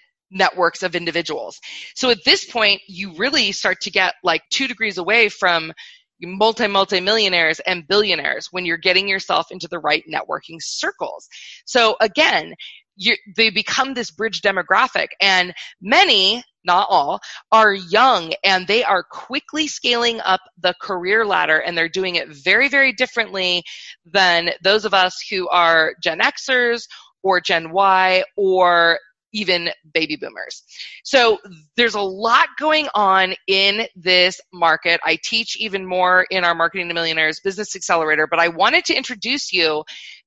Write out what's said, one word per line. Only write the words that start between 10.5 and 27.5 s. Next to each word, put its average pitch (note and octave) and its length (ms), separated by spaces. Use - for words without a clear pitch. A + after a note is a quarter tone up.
circles. - 680
So A#3 360
again, G#3 540
you, G3 200
they A3+ 140
become C4 440
this B3 180
bridge G#3+ 300
demographic, G3 640
and F#3 320
many, A3+ 600
not F3+ 260
all, E3 300
are G#3+ 220
young F#3+ 580
and F#3 200
they G#3+ 180
are F#3 200
quickly - 640
scaling A#3 540
up F#3 180
the F3+ 240
career F#3+ 440
ladder, D#3+ 320
and D#3+ 200
they're E3 120
doing F#3 260
it C#3+ 140
very, F#3 400
very C4+ 240
differently F#3+ 680
than F3 460
those G3+ 220
of G3 80
us F#3 360
who F#3 200
are E3 520
Gen E3 180
Xers A#3+ 680
or F#3 180
Gen E3 300